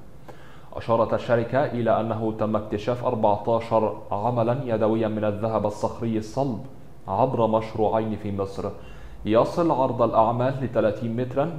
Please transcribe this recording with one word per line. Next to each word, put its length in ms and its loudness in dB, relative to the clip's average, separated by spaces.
أشارت 380 2
الشركة 520 2
إلى 360 2
أنه 380 -2
تم 160 0
اكتشاف 500 -2
أربعتاشر 920 2
عملًا 540 0
يدويًا 420 2
من 160 -2
الذهب 420 0
الصخري 520 -2
الصلب 420 -2
عبر 400 2
مشروعين 680 0
في 220 -6
مصر، 320 -4
يصل 460 4
عرض 300 2
الأعمال 600 4
لثلاثين 540 0
مترًا 420 -2